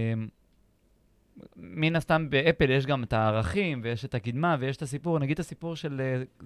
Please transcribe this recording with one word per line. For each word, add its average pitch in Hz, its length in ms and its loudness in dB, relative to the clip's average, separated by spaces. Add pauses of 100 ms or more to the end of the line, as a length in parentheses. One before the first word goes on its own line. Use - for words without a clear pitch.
(1600)
מן 156 400 -2
הסתם 160 340 0
באפל 143 400 4
יש 135 160 4
גם 135 180 0
את 113 100 -4
הערכים, 110 720 0
ויש 117 220 -6
את 127 100 -8
הקדמה, 135 440 0
ויש 135 180 -4
את - 40 -10
הסיפור. 151 380 -2
נגיד 139 140 6
את - 60 0
הסיפור - 360 -6
של, 139 260 -4
אה, 131 220 0 (220)